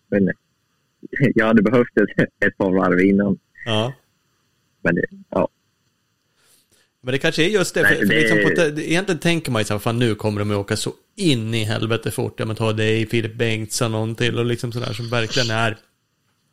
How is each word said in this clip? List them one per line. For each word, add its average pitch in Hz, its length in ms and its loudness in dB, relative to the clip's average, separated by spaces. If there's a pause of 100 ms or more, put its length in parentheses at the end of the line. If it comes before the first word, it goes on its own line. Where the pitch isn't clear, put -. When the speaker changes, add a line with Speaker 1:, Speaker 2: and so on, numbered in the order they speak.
(100)
Speaker 1:
men 98 200 2 (480)
<laughs> - 560 -2
jag 110 120 2
hade 113 160 6
behövt 120 340 2
ett, 107 320 2 (180)
ett 101 100 -2
par 98 140 2
varv 92 300 2
innan. 98 380 4 (280)
Speaker 2:
Ja. 117 260 0 (880)
Speaker 1:
Men 85 120 0
det, 90 100 0 (260)
ja. - 180 -2 (1500)
Speaker 2:
Men 127 120 -6
det 135 60 0
kanske 156 260 0
är 175 40 2
just 202 260 0
det, 170 80 2
Speaker 1:
Nej, 101 160 4
Speaker 2:
för, 104 80 2
för 98 80 4
Speaker 1:
det - 60 2
Speaker 2:
liksom 107 220 4
på 98 140 4
te-, 151 340 0
egentligen 180 280 0
tänker 165 340 -2
man 110 80 0
ju 107 40 2
så 104 100 -4
här, 104 40 -2
"Fan, 117 200 -2
nu 120 160 2
kommer 104 240 -4
de 104 120 -2
att 104 60 0
åka 101 200 -2
så - 160 -6 (240)
in 120 380 0
i 110 100 0
helvete 113 460 -4
fort." 113 300 -6
Ja, 113 60 -4
men 110 100 -6
ta 110 160 -2
dig, 110 340 0
Filip 110 280 -4
Bengtsson, 113 580 -4
någon 110 220 -4
till 120 240 -2
och 117 60 0
liksom 120 280 -4
sådär 117 200 -6
som 117 180 -8
verkligen 117 400 -2
är, 110 260 0 (760)